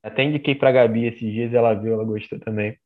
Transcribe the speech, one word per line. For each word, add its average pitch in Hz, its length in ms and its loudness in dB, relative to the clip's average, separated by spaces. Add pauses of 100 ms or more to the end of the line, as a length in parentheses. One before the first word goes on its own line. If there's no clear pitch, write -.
Até 131 220 -2
indiquei 147 320 0
pra 135 160 4
Gabi 117 340 4
esses 117 140 -6
dias, 117 340 -4
ela 117 200 4
viu, 110 200 -2
ela 110 100 -4
gostou 107 360 -8
também. 107 460 -6